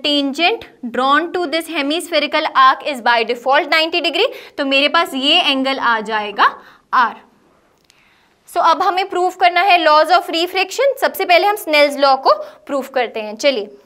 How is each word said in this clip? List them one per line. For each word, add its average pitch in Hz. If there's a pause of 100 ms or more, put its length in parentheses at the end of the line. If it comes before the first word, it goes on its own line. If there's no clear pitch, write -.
tangent 294 (260)
drawn 285
to 359
this 320
hemispherical 302
arc, 269
is 262
by 240 (160)
default 269
ninety 320
degree। 339 (300)
तो 294
मेरे 277
पास 339
ये 285
एंगल 269
आ 233
जाएगा 208 (520)
R। 220 (1300)
So 349
अब 320
हमें 370
प्रूव 359 (100)
करना 349 (100)
है 349
laws 311
of 381
refraction। 381
सबसे 370
पहले 359
हम 415
स्नेल्स 294
लॉ 269
को 381 (320)
प्रूव 269
करते 220
हैं। 214
चलिए, 214